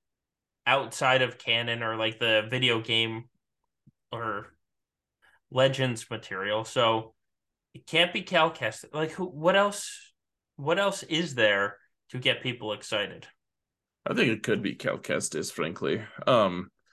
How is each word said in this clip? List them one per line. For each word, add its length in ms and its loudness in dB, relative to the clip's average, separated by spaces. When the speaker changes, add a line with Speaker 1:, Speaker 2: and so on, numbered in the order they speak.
Speaker 1:
outside 560 2
of 160 -2
canon 440 -2
or, 140 -2
like, 240 -2
the 280 4
video 320 2
game 440 -2
or 420 -6
Legends 600 2
material. 540 -4
So 500 2
it 120 -20
can't 260 2
be 100 -6
Cal 300 4
Kestis. 420 -6
Like, 180 -2
who, 120 -6
what 320 2
else, 560 -2
what 220 0
else 240 0
is 320 -2
there 440 2
to 80 -8
get 240 0
people 300 -6
excited? 540 -6
Speaker 2:
I 80 -4
think 160 2
it 140 -4
could 180 0
be 140 -4
Cal 220 -4
Kestis, 520 -4
frankly. 520 -4
Um, 440 2